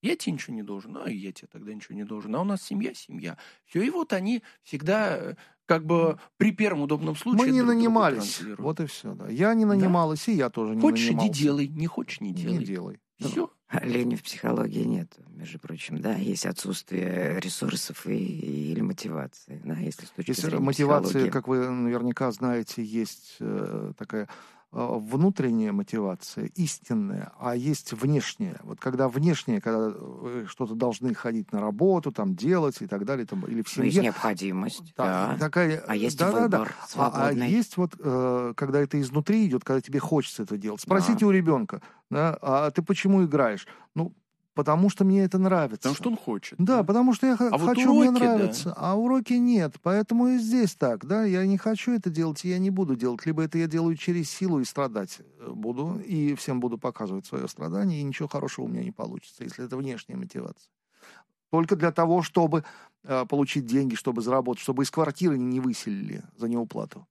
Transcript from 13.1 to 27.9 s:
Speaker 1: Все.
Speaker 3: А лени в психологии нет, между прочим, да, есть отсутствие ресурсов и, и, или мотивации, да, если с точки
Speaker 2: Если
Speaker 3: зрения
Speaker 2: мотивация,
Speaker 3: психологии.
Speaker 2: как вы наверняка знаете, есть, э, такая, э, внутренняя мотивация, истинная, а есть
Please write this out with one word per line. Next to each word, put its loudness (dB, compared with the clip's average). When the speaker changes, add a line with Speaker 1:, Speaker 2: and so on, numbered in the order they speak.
Speaker 1:
Все. -4
Speaker 3:
А -4
лени 0
в -8
психологии -4
нет, -4
между -16
прочим, -10
да, -2
есть -2
отсутствие -4
ресурсов -6
и, -4
и, -4
или -2
мотивации, -8
да, -6
если -6
с -20
точки -8
Speaker 2:
Если -2
Speaker 3:
зрения 0
Speaker 2:
мотивация, 2
Speaker 3:
психологии. 2
Speaker 2:
как -2
вы 0
наверняка -2
знаете, -4
есть, -6
э, -6
такая, -6
э, -20
внутренняя 2
мотивация, -4
истинная, -4
а -4
есть -4